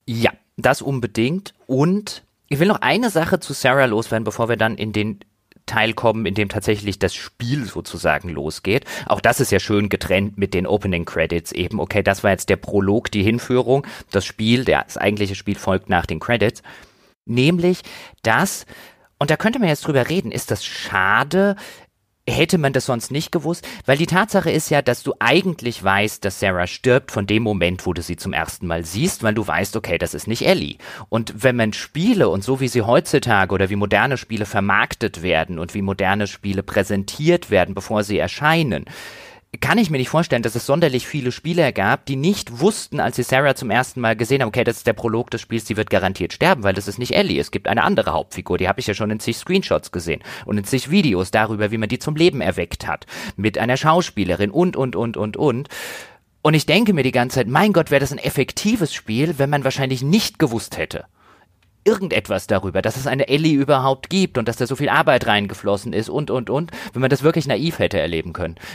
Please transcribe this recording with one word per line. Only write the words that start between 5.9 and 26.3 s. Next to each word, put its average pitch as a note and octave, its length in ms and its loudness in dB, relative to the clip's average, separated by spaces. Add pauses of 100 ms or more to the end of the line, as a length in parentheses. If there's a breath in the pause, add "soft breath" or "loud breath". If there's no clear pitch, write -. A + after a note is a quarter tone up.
kommen, A2 320 0
in F2+ 80 0
dem G2+ 160 0
tatsächlich G#2 500 -2
das F#2 160 0
Spiel B2 520 -6
sozusagen E2+ 640 -2
losgeht. D#2 560 -2 (180 loud breath)
Auch - 160 0
das A2+ 180 4
ist - 140 2
ja F#2+ 80 4
schön G#2 300 0
getrennt G2 480 0
mit G2 160 0
den F#2 120 0
Opening G2 380 0
Credits E2 480 -2
eben. F2 260 -4
Okay, G2 240 0
das G2 220 0
war G#2 60 6
jetzt - 180 0
der F#2+ 80 4
Prolog, G2+ 540 0
die G#2 120 0
Hinführung. B2 640 2 (240 loud breath)
Das G2 140 0
Spiel, A#2 400 2
der, D2+ 200 4
das - 120 -14
eigentliche G2+ 380 0
Spiel G2 220 -4
folgt F#2+ 340 -2
nach F2 160 2
den D#2 140 -6
Credits. A2+ 420 0 (640 loud breath)
Nämlich, E3+ 560 2 (400 loud breath)
dass, A#2+ 420 0 (540 loud breath)
und C#3+ 120 0
da D3+ 60 4
könnte A#3 220 0
man G#3 100 2
jetzt D3 180 -2
drüber C3+ 220 2
reden, F3 240 -2
ist - 180 -6
das - 140 -4
schade? C#3+ 880 2 (760 loud breath)
Hätte D3+ 280 2
man C#3 160 2
das B2+ 100 2
sonst A#2+ 260 -4
nicht C#3 220 -4
gewusst? E3 340 -4 (200 loud breath)
Weil C3+ 100 4
die D#3+ 80 2
Tatsache F3+ 460 2
ist D#3 180 0
ja, C#3+ 140 2
dass B2 200 0
du - 160 -4
eigentlich C3 640 2
weißt, G2 400 0
dass - 180 -4